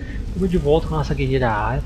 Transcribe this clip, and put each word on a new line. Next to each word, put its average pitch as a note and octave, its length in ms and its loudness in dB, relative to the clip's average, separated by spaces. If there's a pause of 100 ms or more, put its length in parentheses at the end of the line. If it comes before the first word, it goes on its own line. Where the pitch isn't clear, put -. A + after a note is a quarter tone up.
(280)
Estamos F3+ 240 -2
de F3+ 60 2
volta D3+ 280 4
com D#3 100 -2
a - 20 -2
nossa D3 160 -2
guerreira C3 360 2
Arya, A2 360 0